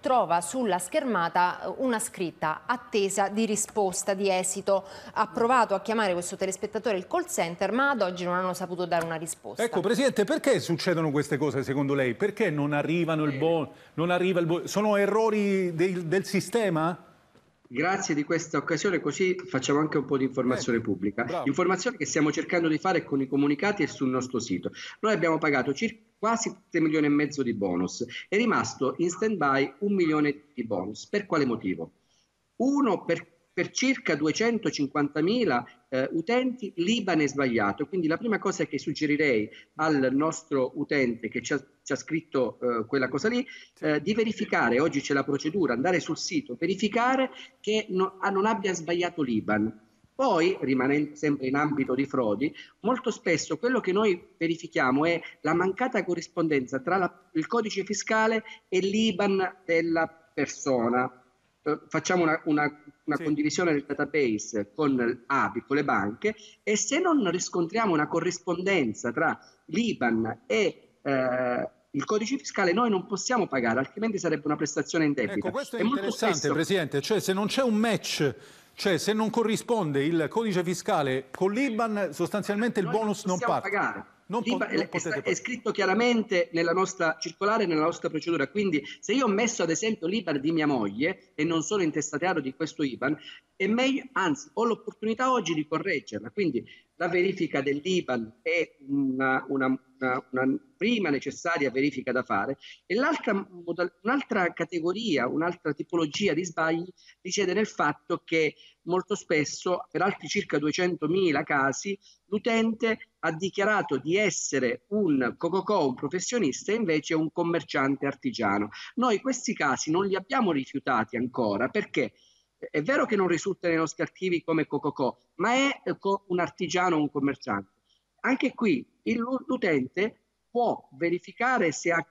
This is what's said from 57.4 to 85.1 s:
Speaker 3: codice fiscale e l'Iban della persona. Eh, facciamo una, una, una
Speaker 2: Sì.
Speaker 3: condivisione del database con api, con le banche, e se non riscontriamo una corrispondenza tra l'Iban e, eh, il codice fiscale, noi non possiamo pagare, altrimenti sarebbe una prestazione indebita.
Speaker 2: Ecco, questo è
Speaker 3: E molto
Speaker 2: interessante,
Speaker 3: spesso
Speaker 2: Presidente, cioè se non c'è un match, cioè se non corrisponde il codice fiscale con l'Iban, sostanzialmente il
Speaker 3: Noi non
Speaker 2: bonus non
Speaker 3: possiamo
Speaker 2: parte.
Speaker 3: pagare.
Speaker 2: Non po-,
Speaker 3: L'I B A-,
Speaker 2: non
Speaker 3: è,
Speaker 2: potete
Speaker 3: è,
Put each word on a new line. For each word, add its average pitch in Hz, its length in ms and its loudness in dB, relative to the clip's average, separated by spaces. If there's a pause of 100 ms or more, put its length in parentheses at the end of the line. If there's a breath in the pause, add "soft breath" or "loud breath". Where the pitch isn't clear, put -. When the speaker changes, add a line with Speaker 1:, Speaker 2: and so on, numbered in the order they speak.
Speaker 3:
codice 220 380 -2
fiscale 220 600 0 (240 loud breath)
e 185 120 2
l'Iban 196 840 2
della 165 440 2
persona. 127 1000 0 (540)
Eh, 151 260 -2
facciamo 175 360 0
una, 160 220 2
una, 151 180 2 (400)
una 151 120 -2
Speaker 2:
Sì. 165 100 -6
Speaker 3:
condivisione 151 480 2
del 143 120 0
database 127 880 -2
con 127 540 0
api, 120 340 0
con - 140 -2
le 147 80 2
banche, 113 520 -2 (280 loud breath)
e 214 120 0
se - 220 0
non 311 320 4
riscontriamo 180 640 0
una 151 140 2
corrispondenza 170 1040 0
tra 151 280 0 (260 loud breath)
l'Iban 120 840 0
e, 208 520 -2
eh, 127 720 0 (220)
il - 140 -4
codice 214 320 0
fiscale, 185 360 0
noi 233 160 4
non 190 160 2
possiamo 208 400 0
pagare, 117 320 0
altrimenti 202 400 -2
sarebbe 151 300 -2
una 151 80 0
prestazione 151 500 0
indebita. 123 300 0
Speaker 2:
Ecco, - 160 -2
questo - 260 -6
è - 40 0
Speaker 3:
E - 20 2
molto 247 160 2
Speaker 2:
interessante, 208 380 0
Speaker 3:
spesso 143 160 0
Speaker 2:
Presidente, 151 480 0
cioè 208 180 2
se 190 140 0
non 202 120 2
c'è 254 160 0
un 233 140 4
match, 202 600 2 (420 loud breath)
cioè 180 220 2
se 196 120 0
non 220 200 2
corrisponde 214 720 0
il 160 240 2
codice 202 340 0
fiscale 156 680 0
con 190 200 0
l'Iban, 220 640 0
sostanzialmente 202 640 -2
il 180 60 0
Speaker 3:
Noi 165 80 -2
non 220 80 2
Speaker 2:
bonus 214 240 -4
non 180 140 0
Speaker 3:
possiamo 147 200 2
Speaker 2:
parte. 196 120 -6
Speaker 3:
pagare. 123 340 -2 (220)
Speaker 2:
Non 214 160 -4
po-, 226 60 -2
Speaker 3:
L'I 240 80 0
B - 40 -2
A-, 208 100 -2
Speaker 2:
non 160 120 2
Speaker 3:
è, - 40 -4
Speaker 2:
potete 170 220 -4
Speaker 3:
è, - 20 -2